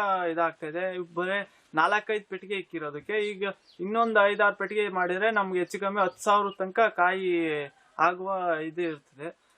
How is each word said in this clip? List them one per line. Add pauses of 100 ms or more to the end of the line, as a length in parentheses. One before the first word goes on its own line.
(320)
ಇದಾಗ್ತಾ
ಇದೆ. (320)
ಬರೇ (340)
ನಾಲ್ಕೈದು
ಪೆಟ್ಟಿಗೆ
ಇಕ್ಕಿರೋದಕ್ಕೆ (160)
ಈಗ (360)
ಇನ್ನೊಂದು (120)
ಐದಾರು
ಪೆಟ್ಟಿಗೆ (140)
ಮಾಡಿದ್ರೆ
ನಮ್ಗೆ
ಹೆಚ್ಚು
ಕಮ್ಮಿ
ಹತ್ತು
ಸಾವಿರ
ತನಕ (200)
ಕಾಯಿ (680)
ಆಗುವ (400)
ಇದು
ಇರ್ತದೆ. (280)